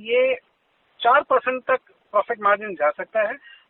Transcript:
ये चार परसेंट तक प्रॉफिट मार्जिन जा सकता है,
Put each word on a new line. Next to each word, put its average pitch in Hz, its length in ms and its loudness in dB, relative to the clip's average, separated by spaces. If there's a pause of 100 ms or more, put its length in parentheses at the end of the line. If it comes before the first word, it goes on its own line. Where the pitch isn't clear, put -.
(120)
ये 254 220 2 (680)
चार 269 220 4
परसेंट 254 400 -2
तक - 180 -2 (320)
प्रॉफिट 202 280 -2
मार्जिन 202 340 0
जा 147 160 0
सकता 208 300 -6
है, 226 500 -8